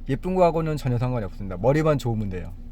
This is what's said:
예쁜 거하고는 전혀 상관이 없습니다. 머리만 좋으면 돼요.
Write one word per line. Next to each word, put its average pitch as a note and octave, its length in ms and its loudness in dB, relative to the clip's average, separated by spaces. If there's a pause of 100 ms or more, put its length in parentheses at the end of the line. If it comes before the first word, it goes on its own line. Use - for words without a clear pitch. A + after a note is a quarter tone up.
예쁜 F3 260 -2
거하고는 E3 420 4
전혀 B2+ 220 0
상관이 B2 280 -2
없습니다. F#2+ 300 -8
머리만 C#3+ 420 4
좋으면 A2 320 -2
돼요. F2 220 -8 (180)